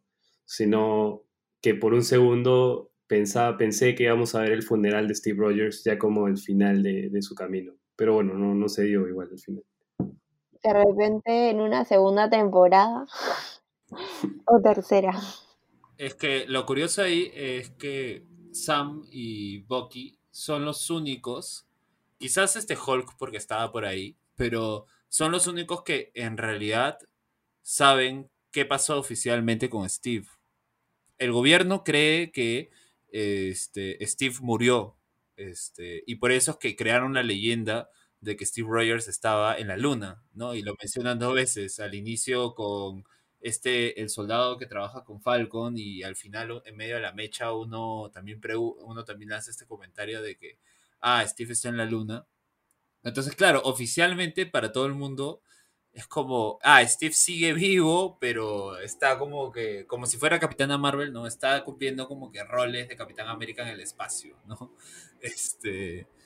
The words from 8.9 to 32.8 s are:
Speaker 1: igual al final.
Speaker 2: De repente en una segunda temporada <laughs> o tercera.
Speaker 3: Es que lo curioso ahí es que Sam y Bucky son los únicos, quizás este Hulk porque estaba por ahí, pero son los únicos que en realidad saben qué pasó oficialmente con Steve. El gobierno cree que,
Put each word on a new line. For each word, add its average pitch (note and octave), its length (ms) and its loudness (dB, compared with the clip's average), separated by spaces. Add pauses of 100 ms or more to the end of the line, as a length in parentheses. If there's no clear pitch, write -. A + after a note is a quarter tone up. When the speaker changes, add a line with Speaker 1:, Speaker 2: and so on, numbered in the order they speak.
Speaker 1:
igual F2+ 220 -6
al - 80 -16
final. - 240 -12 (1040)
Speaker 2:
De G#3+ 80 6
repente G#3+ 800 4
en G#3+ 100 2
una A3+ 240 2
segunda G3+ 460 6
temporada G3+ 760 6 (840)
<laughs> - 560 -8
o A#3 160 10
tercera. G3 500 4 (840)
Speaker 3:
Es C#3 160 -8
que C#3 340 0
lo C3 180 -2
curioso D#3 360 0
ahí F3+ 320 2
es B2+ 360 -8
que C3+ 560 -8 (260)
Sam D3 580 -2
y G#2 540 -10
Bucky B2 540 -8 (120)
son D3 340 -6
los D3 260 -6
únicos, C#3 760 -8 (520)
quizás F#3 380 2
este G#3+ 200 -6
Hulk B2+ 420 -2
porque A#2+ 180 -10
estaba A2 360 -4
por A2+ 120 -4
ahí, F#2+ 320 -6 (200)
pero A2+ 500 -2 (220)
son D#3 240 0
los F3+ 140 0
únicos F3 360 -6
que - 320 -4
en A2+ 240 -6
realidad A2 600 -2 (640)
saben C3+ 680 4 (200)
qué C#3+ 140 2
pasó C#3+ 340 0
oficialmente A#2+ 720 0
con G2 180 -4
Steve. A#2 380 -6 (920)
El B2 140 0
gobierno F3 520 4
cree D#3 480 2
que, B2 380 -4 (380)